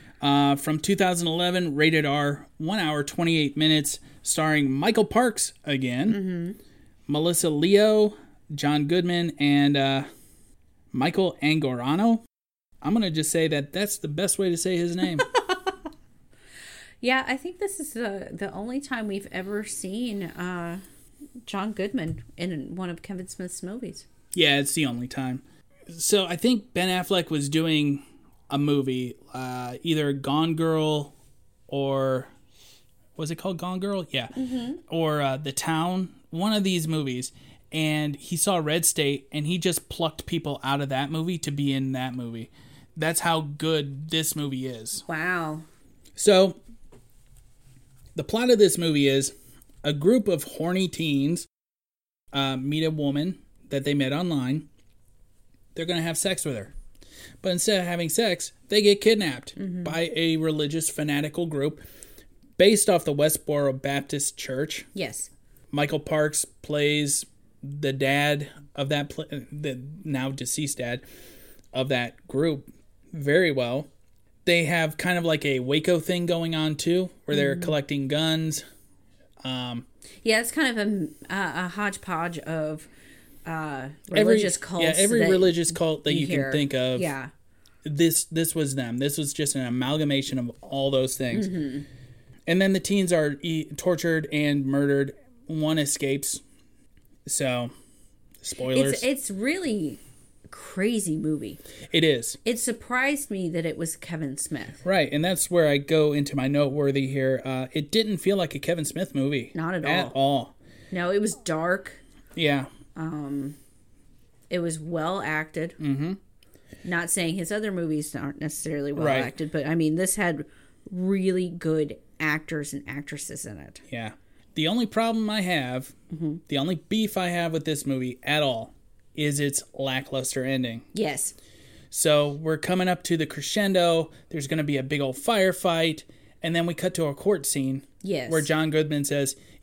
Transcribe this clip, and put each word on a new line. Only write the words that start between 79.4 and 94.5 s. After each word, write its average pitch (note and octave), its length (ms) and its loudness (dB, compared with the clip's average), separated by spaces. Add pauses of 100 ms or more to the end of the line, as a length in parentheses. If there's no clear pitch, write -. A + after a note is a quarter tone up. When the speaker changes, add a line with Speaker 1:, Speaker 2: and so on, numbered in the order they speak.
Speaker 1:
Um, B2 420 -6 (380)
Speaker 2:
Yeah, A3 180 4
it's A#3+ 100 -4
kind C4 280 0
of G3+ 80 0
a, F#3 460 -4
a, F3+ 320 -2
a - 40 -2
hodgepodge F3 720 -4
of, D#3 480 -6 (580)
uh, D3+ 440 -6 (220)
Speaker 1:
every G#3 120 4 (120)
Speaker 2:
religious G3+ 220 2
cults E3+ 260 -4
Speaker 1:
yeah, D#3+ 140 4
every G#3+ 220 4
Speaker 2:
that - 100 6
Speaker 1:
religious F3 420 4
cult D#3+ 340 -2
that D3+ 80 2
Speaker 2:
you E3 80 2
Speaker 1:
you C#3 60 0
can F3 100 -2
Speaker 2:
hear. C#3 140 0
Speaker 1:
think C#3+ 220 2
of. B2+ 260 0
Speaker 2:
Yeah. C3+ 300 -4 (540)
Speaker 1:
This, D#3+ 420 4
this D#3+ 300 -2
was D3 200 0
them. A#2+ 220 -2
This C#3+ 200 0
was D3 160 -2
just D3 220 0
an C3 100 -2
amalgamation C#3 720 0
of A#2+ 120 -4 (100)
all C#3 280 -2
those C3 280 2
things. D#3+ 300 0
Speaker 2:
Mm-hmm. D3 360 -4 (640)
Speaker 1:
And F3+ 140 4
then F#3+ 120 4
the F3+ 60 2
teens F#3+ 340 2
are D3+ 280 2
e-, D#3+ 240 -2 (120)
tortured E3 540 0
and D3 340 2